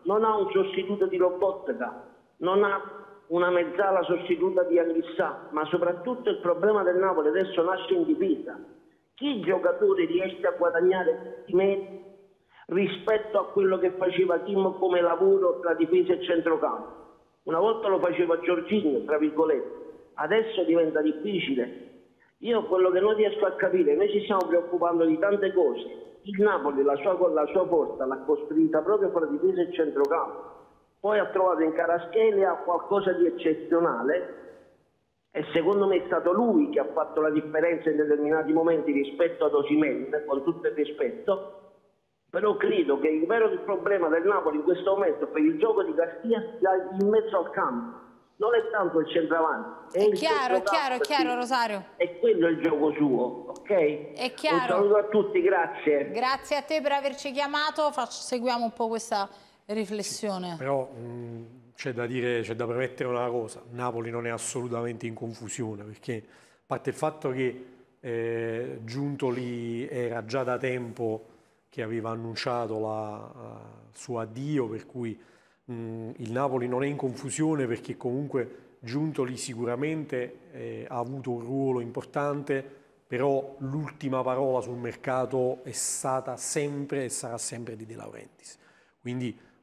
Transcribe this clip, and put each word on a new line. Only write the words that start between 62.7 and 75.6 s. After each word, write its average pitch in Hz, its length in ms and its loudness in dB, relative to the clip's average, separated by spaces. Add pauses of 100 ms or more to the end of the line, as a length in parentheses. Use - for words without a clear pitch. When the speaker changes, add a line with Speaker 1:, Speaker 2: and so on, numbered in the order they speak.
Speaker 3:
una 120 220 -2
cosa, 117 400 -6
Napoli 120 400 -6
non 117 160 -6
è 117 40 -4
assolutamente 117 760 -6
in 110 80 -8
confusione, 110 720 -10
perché 107 420 -10
a - 400 -20
parte 135 240 -6
il 123 60 -4
fatto 156 340 -4
che, 127 340 -4 (360)
eh, 117 840 -6
Giuntoli 123 1040 -6
era 120 380 -6
già 131 160 -4
da 123 160 -2
tempo 120 720 -6 (440)
che 123 60 -6
aveva 113 260 -6
annunciato 113 720 -4
la, 107 540 -6
eh, 110 560 -20
il - 80 -20
suo 120 200 -8
addio, 123 480 -4
per 107 200 -8
cui, 117 340 -8 (500)